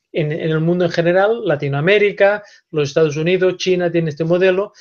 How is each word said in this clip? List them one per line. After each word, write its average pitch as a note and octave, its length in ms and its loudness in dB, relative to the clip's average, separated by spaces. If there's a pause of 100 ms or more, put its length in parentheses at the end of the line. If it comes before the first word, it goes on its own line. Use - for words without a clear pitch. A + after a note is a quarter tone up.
(120)
en, D3+ 200 -2
en D#3+ 180 -4
el D#3+ 100 0
mundo F3 260 0
en E3+ 60 -2
general, G3 540 0
Latinoamérica, F#3+ 1000 0 (280)
los D3 180 -2
Estados D#3 280 0
Unidos, F3+ 400 0
China F3+ 340 -2
tiene E3 180 0
este D3 160 -4
modelo, F#3 560 0